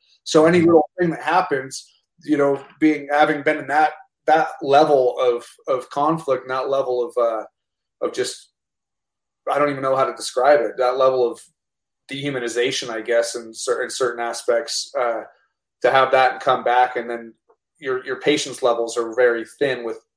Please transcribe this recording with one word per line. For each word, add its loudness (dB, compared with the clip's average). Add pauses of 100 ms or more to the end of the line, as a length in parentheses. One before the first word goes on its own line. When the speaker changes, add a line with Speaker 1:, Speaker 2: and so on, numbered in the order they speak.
(260)
Speaker 1:
So 4
any 4
Speaker 2:
Mm-hmm. 4
Speaker 1:
little 4 (100)
thing 0
that -10
happens, -2 (360)
you 0
know, 0 (160)
being, 0
having 2
been 0
in -10
that, 2 (320)
that 4 (120)
level 4
of, 0 (220)
of -4
conflict, -2
and -12
that -4
level -2
of, -12
uh, 0 (600)
of -6
just, -8 (960)
I -2
don't 2
even -6
know -2
how 2
to -2
describe 2
it, -4
that 0
level 2
of -14 (720)
dehumanization, -4
I -8
guess, 0
in -12
cer-, -4
in -6
certain -4
aspects, -4
uh, -2 (640)
to 2
have 4
that 4
and -12
come -2
back, 2
and -6
then -10 (460)
your, -6
your -8
patience -2
levels 0
are -4
very 2 (120)
thin -2
with -8 (180)